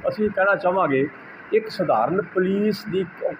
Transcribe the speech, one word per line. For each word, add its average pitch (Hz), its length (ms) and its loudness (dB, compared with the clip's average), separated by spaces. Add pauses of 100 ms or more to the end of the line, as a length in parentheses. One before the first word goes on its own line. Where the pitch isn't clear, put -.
ਅਸੀਂ 208 220 0
ਕਹਿਣਾ 196 240 4
ਚਾਹਾਂਗੇ, 170 540 2 (440)
ਇੱਕ 220 160 2
ਸਧਾਰਨ 143 540 2
ਪੁਲਿਸ 196 640 0
ਦੀ 180 220 -2 (340)